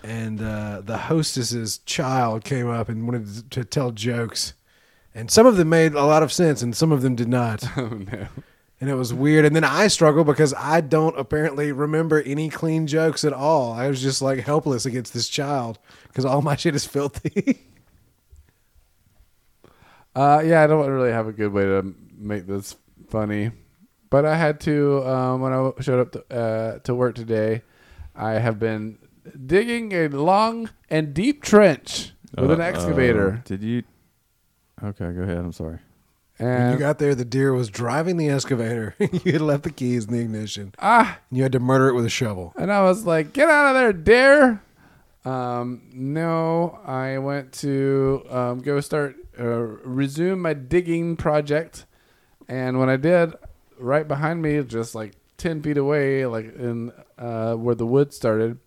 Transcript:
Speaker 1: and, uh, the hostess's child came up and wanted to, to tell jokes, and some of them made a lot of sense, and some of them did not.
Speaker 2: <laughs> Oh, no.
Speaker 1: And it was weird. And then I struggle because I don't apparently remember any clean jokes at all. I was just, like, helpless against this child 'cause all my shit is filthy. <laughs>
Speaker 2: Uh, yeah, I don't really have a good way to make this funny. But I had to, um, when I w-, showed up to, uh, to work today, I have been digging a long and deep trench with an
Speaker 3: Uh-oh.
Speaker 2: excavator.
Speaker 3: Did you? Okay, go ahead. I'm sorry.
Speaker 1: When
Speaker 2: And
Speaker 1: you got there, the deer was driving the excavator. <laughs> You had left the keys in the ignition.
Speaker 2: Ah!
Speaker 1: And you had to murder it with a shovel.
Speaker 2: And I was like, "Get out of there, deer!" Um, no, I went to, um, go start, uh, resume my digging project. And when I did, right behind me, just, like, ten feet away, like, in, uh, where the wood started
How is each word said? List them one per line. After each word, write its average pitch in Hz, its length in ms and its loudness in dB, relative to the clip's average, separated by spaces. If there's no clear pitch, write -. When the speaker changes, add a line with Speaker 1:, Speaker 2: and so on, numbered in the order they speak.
Speaker 1:
and, 110 380 -8
uh, 107 420 -8
the 110 140 -6
hostess's 120 880 -2
child 123 580 -2
came 123 260 -4
up 117 200 -4
and 113 180 -6
wanted 120 260 -4
to, 110 160 -16
to - 20 -6
tell 123 280 -4
jokes, 117 640 -4
and 117 160 -8
some 226 140 8
of 240 100 8
them 170 140 2
made 160 240 4
a 143 100 2
lot 151 200 6
of 135 100 -2
sense, 151 280 2
and 120 140 -4
some 160 160 2
of 135 120 2
them 131 120 2
did 117 140 -2
not. 120 420 0
Speaker 2:
<laughs> - 60 -8
Oh, 127 100 -6
no. 98 400 -10
Speaker 1:
And 131 80 -4
it 139 60 -2
was 123 180 -4
weird. 151 320 4
And 147 100 4
then 160 80 4
I 156 240 2
struggle 160 380 4
because 147 320 2
I 151 240 0
don't 156 360 0
apparently 147 540 -2
remember 156 520 0
any 147 260 -4
clean 160 380 -2
jokes 156 360 0
at 151 80 2
all. 135 400 0
I 117 160 -4
was 135 140 -2
just, 131 200 -2
like, 135 180 0
helpless 139 460 -2
against 123 280 -6
this 120 160 -4
child 139 500 -4
'cause 131 120 -2
all 135 160 2
my 143 160 0
shit 160 180 0
is 147 100 -4
filthy. - 880 -4
<laughs> - 40 -20
Speaker 2:
Uh, 143 300 4
yeah, 160 180 6
I 151 40 6
don't 151 220 4
really 131 220 0
have 113 160 -2
a 110 40 -8
good 104 220 -4
way 98 100 2
to 95 320 0
make 104 280 -8
this 98 300 -8
funny. 104 420 -2
But 139 160 4
I 156 100 2
had 151 260 0
to, 143 460 2
um, 127 340 0
when 131 120 -2
I - 20 0
w-, 131 240 0
showed 131 220 0
up 120 100 0
to, - 240 -14
uh, 113 440 -4
to - 140 -4
work 123 220 0
today, 113 460 -2
I 110 200 -6
have 110 260 0
been 110 380 -4
digging 220 480 0
a 165 160 0
long 208 600 0
and 156 240 -2
deep 247 300 0
trench - 680 4
with 135 140 2
an 165 80 4
Speaker 3:
Uh-oh. 165 80 -2
Speaker 2:
excavator. 107 800 0
Speaker 3:
Did 98 180 -8
you? 117 200 -4
Okay, 98 300 -8
go 90 80 -6
ahead. 90 160 -4
I'm 87 160 -6
sorry. 82 260 -12
Speaker 1:
When 120 140 -4
Speaker 2:
And 123 240 2
Speaker 1:
you - 60 -2
got 147 200 -2
there, 143 160 2
the 123 80 -6
deer 131 300 0
was 123 160 -2
driving 135 480 -4
the 156 120 0
excavator. 117 680 -4
<laughs> - 20 -20
You 185 320 0
had 151 100 2
left 147 220 0
the 165 80 -6
keys 123 360 -2
in 107 60 -6
the 120 60 -2
ignition. 107 600 -8
Speaker 2:
Ah! 208 400 2
Speaker 1:
And 127 80 -4
you 131 60 2
had 131 100 0
to 131 80 2
murder 131 260 4
it 131 60 4
with 120 120 0
a 110 40 -2
shovel. 95 480 -6
Speaker 2:
And 180 120 -4
I 202 140 2
was 185 220 2
like, 160 260 0
"Get 302 180 2
out 294 200 6
of 262 60 2
there, 247 180 4
deer!" 240 680 6
Um, 123 600 -6
no, 165 880 -2
I 131 360 -6
went 139 400 -6
to, 135 720 0
um, 123 300 -2
go 143 220 -2
start, 143 340 -4
uh, 120 60 -6
resume 131 960 -2
my 165 140 -2
digging 170 600 -2
project. 151 680 -2
And 127 300 -2
when 131 100 4
I 131 80 4
did, 165 380 2
right 143 300 -2
behind 151 340 -4
me, 147 220 0
just, 113 320 -6
like, 110 180 -10
ten 160 240 -6
feet 147 160 -2
away, 139 480 0
like, 113 300 -6
in, 117 360 -6
uh, 117 340 -4
where 117 220 -2
the 113 100 -4
wood 139 300 2
started 113 520 0